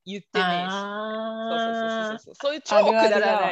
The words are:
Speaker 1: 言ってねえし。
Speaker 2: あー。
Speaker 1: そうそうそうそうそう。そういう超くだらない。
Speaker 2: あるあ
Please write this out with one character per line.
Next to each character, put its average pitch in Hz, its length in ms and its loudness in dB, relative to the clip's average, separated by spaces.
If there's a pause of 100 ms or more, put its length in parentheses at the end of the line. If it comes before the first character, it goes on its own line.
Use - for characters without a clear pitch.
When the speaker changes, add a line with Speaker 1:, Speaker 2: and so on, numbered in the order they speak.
Speaker 1:
言 196 140 -8
っ - 20 -14
て - 160 -6
ね 190 60 2
え - 0 -
し。 - 0 - (260)
Speaker 2:
あ 220 840 -6
ー。 226 60 -2
Speaker 1:
そ 226 140 -2
う - 20 -4
そ 226 140 -4
う - 20 -4
そ 226 160 -4
う - 0 -
そ 214 80 -6
う 226 60 -12
そ - 120 -20
う。 - 40 -20
そ 285 160 -4
う 302 40 -4
い - 40 -6
う - 20 -16
超 202 240 4
く 240 80 4
だ 220 160 6
ら - 0 -
な - 0 -
い。 202 60 4
Speaker 2:
あ 202 40 4
る 208 60 2
あ 196 260 2